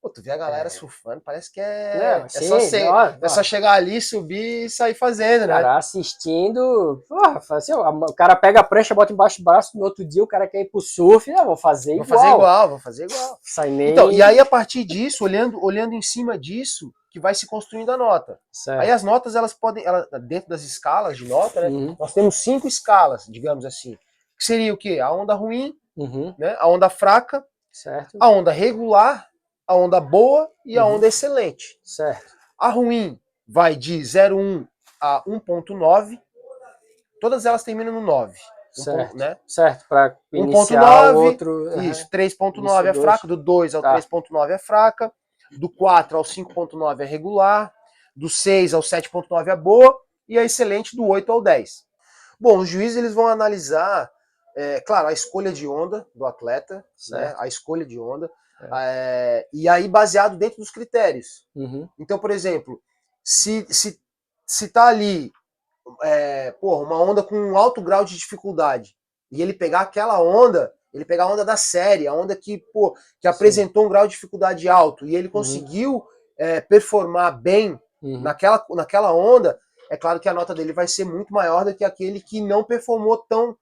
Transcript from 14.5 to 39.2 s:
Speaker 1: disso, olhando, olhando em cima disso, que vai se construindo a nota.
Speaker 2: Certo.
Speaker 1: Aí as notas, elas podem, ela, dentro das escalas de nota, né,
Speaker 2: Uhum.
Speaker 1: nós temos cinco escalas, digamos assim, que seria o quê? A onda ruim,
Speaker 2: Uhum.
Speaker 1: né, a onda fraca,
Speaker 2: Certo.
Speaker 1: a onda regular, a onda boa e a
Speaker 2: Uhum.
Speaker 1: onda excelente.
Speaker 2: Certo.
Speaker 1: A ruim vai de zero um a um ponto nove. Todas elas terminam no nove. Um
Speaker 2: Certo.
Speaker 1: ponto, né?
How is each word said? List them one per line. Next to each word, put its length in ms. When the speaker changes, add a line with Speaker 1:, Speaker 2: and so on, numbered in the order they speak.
Speaker 1:
disso, 400
olhando, 400
olhando 300
em 80
cima 360
disso, 560
que 100
vai 140
se 140
construindo 440
a 60
nota. 420
Speaker 2:
Certo. 300
Speaker 1:
Aí 100
as 120
notas, 320
elas 180
podem, 320
ela, 220
dentro 220
das 140
escalas 540
de 100
nota, 340
né, 80
Speaker 2:
Uhum. 300
Speaker 1:
nós 140
temos 220
cinco 320
escalas, 600
digamos 360
assim, 300
que 60
seria 300
o 40
quê? 220
A 120
onda 220
ruim, 420
Speaker 2:
Uhum. 420
Speaker 1:
né, 220
a 80
onda 220
fraca, 560
Speaker 2:
Certo. 480
Speaker 1:
a 100
onda 220
regular, 760
a 80
onda 240
boa 500
e 120
a 80
Speaker 2:
Uhum. 100
Speaker 1:
onda 120
excelente. 760
Speaker 2:
Certo. 500
Speaker 1:
A 120
ruim 500
vai 280
de 280
zero 340
um 300
a 260
um 120
ponto 340
nove. 460
Todas 260
elas 180
terminam 300
no 80
nove. 360
Um 60
Speaker 2:
Certo. 140
Speaker 1:
ponto, 80
né? 200